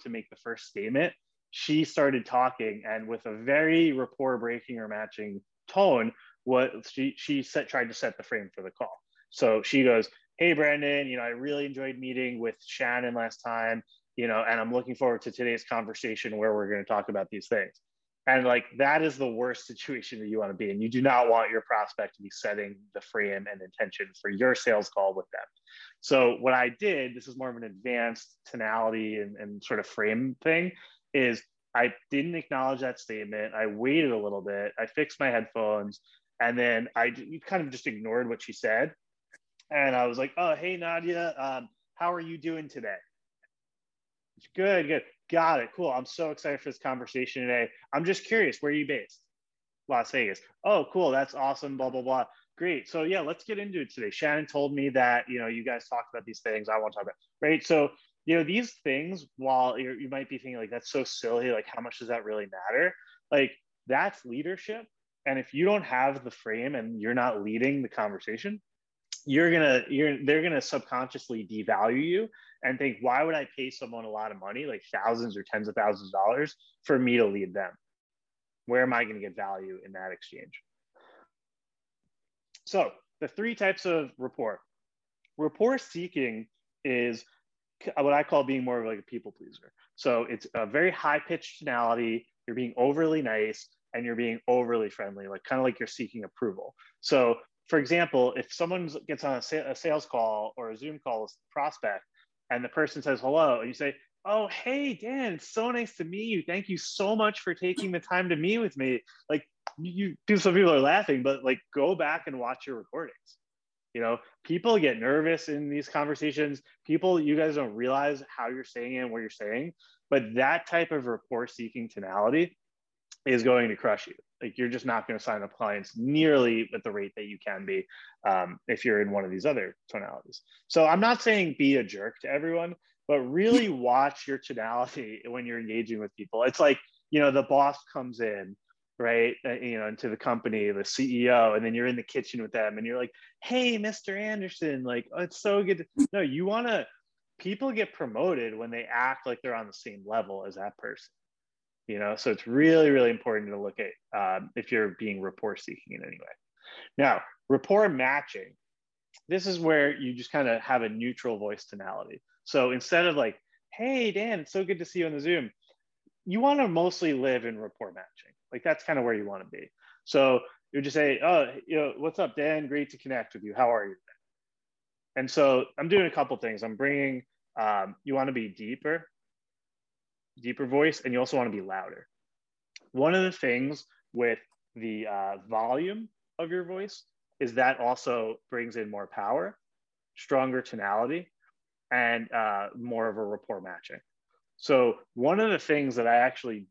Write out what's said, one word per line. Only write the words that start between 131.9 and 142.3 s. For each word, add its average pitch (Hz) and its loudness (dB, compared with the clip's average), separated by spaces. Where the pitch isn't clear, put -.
to 131 -10
everyone, 165 -2
but 147 4
really 202 4
<laughs> 123 -2
watch 139 2
your 135 -4
tonality 117 -6
when 123 -8
you're 117 -6
engaging 113 -4
with 104 -8
people. 110 -4
It's 127 2
like, 143 6
you 151 4
know, 143 6
the 135 4
boss 139 4
comes 127 -8
in, 101 -4
right, 117 4
uh, 127 -2
you 120 -6
know, 107 -4
into 110 -6
the 107 -4
company, 110 0
the 101 -4
C 123 0
E 123 6
O, 113 8
and 110 2
then 113 -2
you're 120 0
in 123 0
the 120 -6
kitchen 120 -6